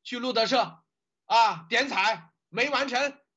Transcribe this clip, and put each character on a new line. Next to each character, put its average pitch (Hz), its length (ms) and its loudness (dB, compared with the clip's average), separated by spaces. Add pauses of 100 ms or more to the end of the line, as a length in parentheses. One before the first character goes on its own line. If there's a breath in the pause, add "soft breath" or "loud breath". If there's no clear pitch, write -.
去 247 160 -10
路 247 160 -4
德 226 100 2
社 220 380 -2 (420)
啊 208 460 2
点 247 180 0
彩 208 440 -2 (180)
没 233 180 -2
完 277 200 -2
成， 269 280 -2 (200)